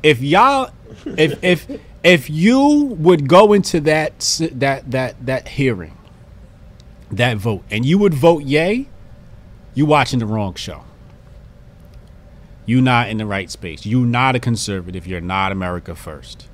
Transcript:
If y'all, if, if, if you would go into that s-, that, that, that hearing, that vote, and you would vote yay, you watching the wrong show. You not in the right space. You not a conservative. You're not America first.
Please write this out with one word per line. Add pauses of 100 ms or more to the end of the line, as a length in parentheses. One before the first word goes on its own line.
If
y'all, (360)
if,
if, (360)
if
you (160)
would
go
into
that
s-, (100)
that,
that,
that
hearing, (1120)
that
vote,
and
you
would
vote
yay, (840)
you
watching
the
wrong
show. (1800)
You
not
in
the
right
space.
You
not
a
conservative.
You're
not
America
first.